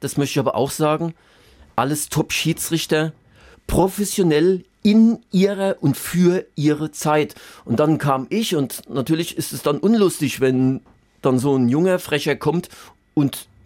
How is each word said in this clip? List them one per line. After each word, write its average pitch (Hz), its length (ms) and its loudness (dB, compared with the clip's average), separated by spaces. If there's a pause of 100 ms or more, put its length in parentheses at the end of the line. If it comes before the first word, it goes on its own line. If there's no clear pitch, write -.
das - 160 -6
möchte 143 160 0
ich 147 80 0
aber - 160 0
auch 135 160 -2
sagen, 156 420 -2 (640)
alles 143 320 -2
Top-Schiedsrichter, 156 1040 -2 (560)
professionell 185 960 2 (180)
in 226 380 4 (100)
ihrer 196 500 0
und 143 160 0
für 180 500 0 (100)
ihre 151 340 -2
Zeit. 151 460 -2 (280)
Und 120 140 -2
dann 151 200 4
kam 135 320 -2
ich 208 260 -2
und 135 320 -4
natürlich 160 480 -4
ist - 160 -6
es 139 100 -12
dann 147 160 -2
unlustig, 190 640 0
wenn 131 400 0 (400)
dann 131 200 2
so 139 160 0
ein 123 120 2
junger 175 300 2
Frecher 147 380 -2
kommt 160 320 -2 (460)
und - 340 -2 (180)